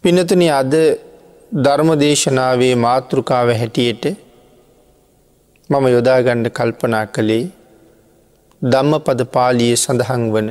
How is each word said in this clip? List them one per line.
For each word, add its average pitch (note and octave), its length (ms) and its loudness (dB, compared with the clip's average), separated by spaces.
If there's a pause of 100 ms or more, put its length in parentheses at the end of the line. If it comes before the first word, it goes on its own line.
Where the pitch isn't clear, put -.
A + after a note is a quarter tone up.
පිනතුනි, F3+ 440 2
අද C3+ 240 2 (760)
ධර්ම C#3+ 460 2
දේශනාවේ C3 760 2
මාතෘකාව B2 720 0
හැටියට A#2 540 -4 (1700)
මම C#3 180 0
යොදාගන්න B2 640 2
කල්පනා A2+ 560 -4
කළේ A2 380 -2 (1160)
ධම්මපද C3+ 600 0
පාළියේ B2 520 0
සඳහන් A#2+ 540 -4
වන G#2+ 200 -2